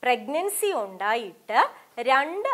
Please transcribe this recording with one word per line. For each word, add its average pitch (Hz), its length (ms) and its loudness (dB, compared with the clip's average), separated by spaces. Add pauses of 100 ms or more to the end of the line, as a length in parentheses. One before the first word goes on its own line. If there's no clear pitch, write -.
pregnancy 294 680 0
ഉണ്ടായിട്ട് 208 960 -2 (300)
രണ്ട് 294 540 2